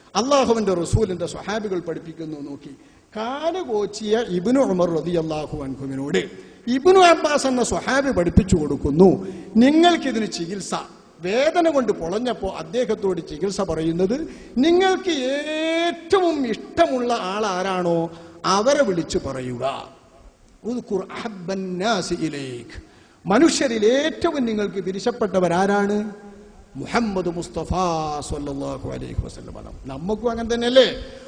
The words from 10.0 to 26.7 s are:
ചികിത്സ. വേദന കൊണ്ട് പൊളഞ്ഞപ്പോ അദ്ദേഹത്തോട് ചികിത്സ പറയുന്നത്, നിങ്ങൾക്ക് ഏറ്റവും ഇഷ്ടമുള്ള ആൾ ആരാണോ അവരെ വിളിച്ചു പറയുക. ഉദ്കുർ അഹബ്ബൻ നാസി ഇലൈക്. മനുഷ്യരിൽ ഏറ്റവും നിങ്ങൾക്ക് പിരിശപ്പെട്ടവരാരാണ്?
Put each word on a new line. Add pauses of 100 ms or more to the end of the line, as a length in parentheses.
ചികിത്സ. (460)
വേദന
കൊണ്ട്
പൊളഞ്ഞപ്പോ
അദ്ദേഹത്തോട്
ചികിത്സ
പറയുന്നത്, (300)
നിങ്ങൾക്ക്
ഏറ്റവും
ഇഷ്ടമുള്ള
ആൾ
ആരാണോ (340)
അവരെ
വിളിച്ചു
പറയുക. (760)
ഉദ്കുർ
അഹബ്ബൻ
നാസി
ഇലൈക്. (440)
മനുഷ്യരിൽ
ഏറ്റവും
നിങ്ങൾക്ക്
പിരിശപ്പെട്ടവരാരാണ്? (640)